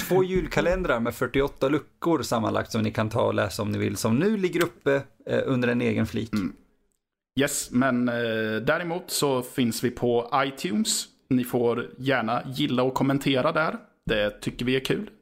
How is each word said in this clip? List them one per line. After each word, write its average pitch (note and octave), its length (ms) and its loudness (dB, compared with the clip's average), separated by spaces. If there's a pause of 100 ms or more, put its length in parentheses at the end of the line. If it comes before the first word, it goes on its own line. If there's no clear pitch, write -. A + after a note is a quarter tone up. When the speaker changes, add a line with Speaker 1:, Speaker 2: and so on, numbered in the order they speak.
Speaker 1:
två F#3 160 4
julkalendrar E3+ 760 0
med A#2 160 -2
fyrtioåtta C3+ 540 0
luckor D#3 520 0
sammanlagt G#2+ 500 0
som A2+ 100 0
ni A2 100 0
kan A2 180 -2
ta A#2+ 120 0
och G#2+ 120 2
läsa G#2+ 280 -2
om G#2 100 -2
ni G#2 60 -2
vill, G#2 200 -2
som A#2 180 2
nu G3+ 220 2
ligger E3+ 260 0
uppe, C#3+ 320 0 (300)
eh, A#2+ 200 0
under B2 220 0
en A#2+ 140 0
egen A2+ 240 0
flik. - 280 -4
Speaker 2:
Mm. G2 220 -2 (840)
Yes, - 320 0
men, B2 380 2
eh, A#2+ 60 -2 (460)
däremot E3+ 500 -2
så C3+ 300 2
finns A#2+ 420 -2
vi A#2+ 80 2
på A#2+ 440 0
iTunes. F3+ 720 0 (240)
Ni B2+ 140 4
får A#2+ 540 0
gärna B2+ 480 0
gilla C3+ 380 0
och C3 100 2
kommentera C#3 580 2
där. E3+ 260 0 (280)
Det G#2 360 0
tycker A#2+ 240 -6
vi B2+ 100 2
är C3 40 2
kul. - 300 -2 (120)